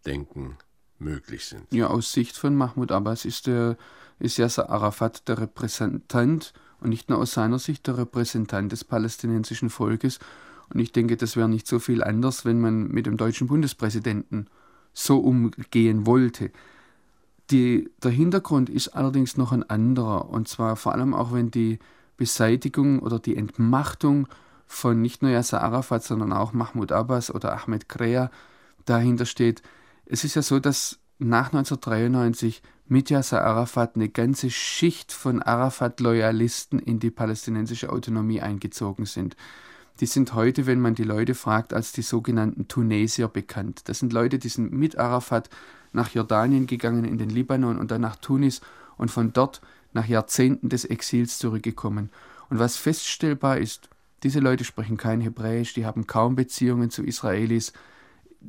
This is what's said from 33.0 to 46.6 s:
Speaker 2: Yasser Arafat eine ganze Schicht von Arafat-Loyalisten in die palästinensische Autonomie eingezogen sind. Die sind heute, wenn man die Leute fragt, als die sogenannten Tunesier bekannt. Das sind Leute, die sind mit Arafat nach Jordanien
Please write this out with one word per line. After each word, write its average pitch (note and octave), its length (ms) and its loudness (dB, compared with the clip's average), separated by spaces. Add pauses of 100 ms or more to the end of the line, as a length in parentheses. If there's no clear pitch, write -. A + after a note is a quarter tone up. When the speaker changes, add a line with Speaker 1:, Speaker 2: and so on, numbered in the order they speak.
Speaker 2:
Yasser C3+ 320 2
Arafat A#2 520 0
eine A2 140 2
ganze B2+ 400 0
Schicht - 640 -2
von B2 300 -2
Arafat-Loyalisten A#2 1400 0
in A#2 200 -2
die A#2 120 -2
palästinensische A2+ 800 -4
Autonomie A2 500 -2
eingezogen G2+ 640 -6
sind. - 320 -8 (640)
Die C#3 60 0
sind B2 280 0
heute, B2+ 320 2
wenn B2+ 140 4
man A#2 160 2
die A2+ 80 -2
Leute A2 320 0
fragt, A2 380 0
als - 180 -2
die - 100 -6
sogenannten A2+ 680 0
Tunesier A2+ 600 0
bekannt. - 580 -8
Das - 140 -6
sind B2 120 -2
Leute, A#2+ 280 2
die A#2+ 100 -6
sind A#2 240 -2
mit D3 240 0
Arafat B2 520 0 (440)
nach A#2 160 0
Jordanien A#2+ 580 2